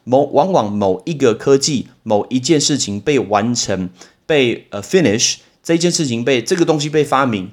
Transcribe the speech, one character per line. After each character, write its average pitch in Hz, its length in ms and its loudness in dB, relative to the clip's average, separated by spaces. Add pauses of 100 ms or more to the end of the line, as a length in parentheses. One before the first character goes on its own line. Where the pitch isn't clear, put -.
某-， 131 300 2
往 170 180 2
往 117 180 2
某 101 360 0
一 170 80 -4
个 131 200 2
科 139 220 2
技、 135 320 -2 (140)
某 107 260 -2
一 127 100 -2
件 147 220 0
事 147 160 0
情 101 240 -4
被 143 180 0
完 104 360 0
成、 92 340 -4 (380)
被， 135 420 0
呃， 101 140 -10
finish， 117 540 2 (260)
这 170 160 0
件 170 140 0
事 170 120 -2
情 120 200 -2
被， 127 180 0
这 - 140 -2
个 170 80 2
东 156 160 2
西 147 80 -4
被 147 160 2
发 135 200 2
明， 104 280 -2